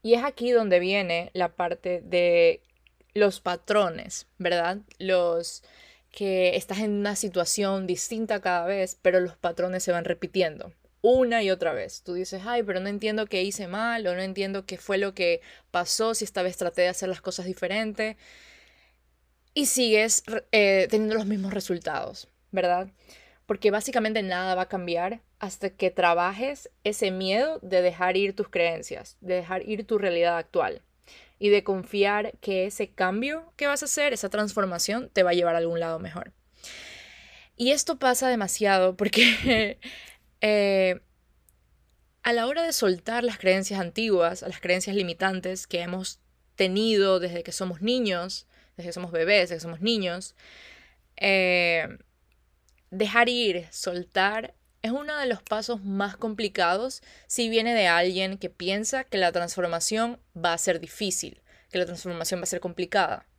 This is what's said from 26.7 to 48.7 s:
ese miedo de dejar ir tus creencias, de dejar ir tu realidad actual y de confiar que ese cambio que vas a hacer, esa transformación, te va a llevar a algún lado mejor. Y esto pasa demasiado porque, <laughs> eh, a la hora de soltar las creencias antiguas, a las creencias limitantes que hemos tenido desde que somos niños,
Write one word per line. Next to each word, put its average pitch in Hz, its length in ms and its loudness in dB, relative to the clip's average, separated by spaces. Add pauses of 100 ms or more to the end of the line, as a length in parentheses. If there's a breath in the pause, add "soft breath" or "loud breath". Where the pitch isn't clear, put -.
ese 208 260 0
miedo 202 520 0
de 185 200 4
dejar 180 340 2
ir 196 200 0
tus 196 120 -4
creencias, 165 720 -4
de 180 140 -4
dejar 185 340 -4
ir 214 180 -6
tu 220 120 0
realidad 170 400 2
actual 147 440 -2 (560 loud breath)
y 208 100 2
de 202 160 6
confiar 202 760 0
que 190 260 -2
ese 208 240 -6
cambio 269 640 -2
que 294 100 -2
vas 285 160 0
a 294 40 -8
hacer, 285 260 0
esa 208 160 -4
transformación, 208 840 -2
te 190 100 4
va 180 80 6
a 175 40 4
llevar 170 200 2
a 170 40 2
algún 170 220 0
lado 165 180 -4
mejor. 175 340 -12 (1200 loud breath)
Y 247 160 2
esto 294 260 0
pasa 254 300 2
demasiado 196 680 2
porque, 220 840 2 (300 loud breath)
<laughs> - 320 -20
eh, 196 600 2 (1200)
a 233 100 0
la 233 140 2
hora 302 160 -2
de 330 100 -2
soltar 226 520 -2
las 226 140 -2
creencias 190 420 0
antiguas, 180 600 0
a - 60 -8
las - 120 -12
creencias 185 340 0
limitantes 185 720 -4
que 175 140 -4
hemos 185 400 -8 (340)
tenido 196 680 4
desde 170 220 -6
que 170 100 -12
somos 180 280 -6
niños, 202 640 -2 (300 soft breath)